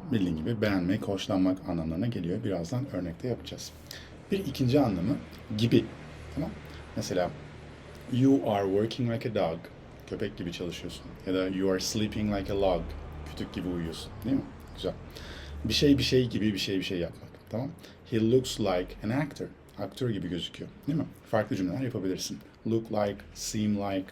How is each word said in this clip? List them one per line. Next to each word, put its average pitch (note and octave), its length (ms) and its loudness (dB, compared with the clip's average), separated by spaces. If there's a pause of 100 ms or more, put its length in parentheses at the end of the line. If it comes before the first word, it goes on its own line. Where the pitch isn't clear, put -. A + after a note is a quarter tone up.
(120)
Bildiğin F#2 240 2
gibi G#2 240 -2
beğenmek, G2+ 420 4
hoşlanmak F#2+ 560 2 (100)
anlamlarına E2 380 0
geliyor. F2 380 -2
Birazdan F#2+ 480 -2
örnekte F2+ 360 -4
yapacağız. - 440 -6 (580)
Bir G3 80 2
ikinci C3+ 420 4
anlamı G#2 360 4 (420)
gibi. A2+ 260 8 (500)
Tamam. D#3 160 -2 (460)
Mesela, F2+ 340 2 (840)
"You C3 380 6
are G2+ 140 4
working A2 480 2
like A#2 160 -2
a G#2+ 60 -2
dog." E2+ 240 2 (480)
Köpek G2+ 300 -4
gibi F2 160 -4
çalışıyorsun. F2 500 -6 (240)
Ya F#2 80 2
da, F#2 140 2
"You F#2+ 240 2
are F#2 80 2
sleeping G#2+ 540 0
like G2 180 -2
a G2 80 2
log." F2+ 220 4 (480)
Kütük - 220 -8
gibi F2+ 160 -4
uyuyorsun. E2+ 440 -4 (120)
Değil C3+ 120 2
mi? - 60 2 (320)
Güzel. - 180 -4 (720)
Bir A2 80 0
şey, C#3+ 260 8
bir B2 40 2
şey B2+ 260 6
gibi G#2+ 240 2
bir F#2+ 60 0
şey, G2 200 0
bir F#2 40 0
şey F2+ 160 -2
yapmak. - 300 -4 (220)
Tamam. A#2+ 180 -2 (420)
"He A2+ 200 4
looks C3 300 4
like F#2 260 2 (180)
an G#2+ 60 0
actor." - 360 -2 (320)
Aktör A#2 320 -2
gibi F2+ 180 -2
gözüküyor. F2 420 -6 (160)
Değil D#3 120 2
mi? - 60 0 (260)
Farklı G#2+ 260 2
cümleler F#2 240 0
yapabilirsin. F#2+ 580 -2 (280)
Look A2+ 260 0
like, G#2 240 2 (180)
seem G#2+ 420 0
like, G2 360 0